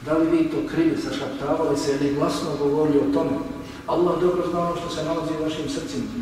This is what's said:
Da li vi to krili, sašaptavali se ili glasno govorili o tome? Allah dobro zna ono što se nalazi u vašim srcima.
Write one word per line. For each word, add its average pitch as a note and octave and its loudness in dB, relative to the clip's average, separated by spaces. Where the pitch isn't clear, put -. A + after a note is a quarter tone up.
Da D#3 2
li E3 4
vi E3 4
to C#3 -2
krili, D#3+ 2
sašaptavali - -2
se C#3 0
ili C#3+ 2
glasno D#3 0
govorili C#3+ 4
o - 2
tome? C#3+ 2
Allah E3+ 2
dobro F3+ 2
zna E3+ 0
ono E3+ 0
što - -6
se D#3 -4
nalazi D#3 -2
u D#3 -2
vašim D#3 -4
srcima. A#2+ -6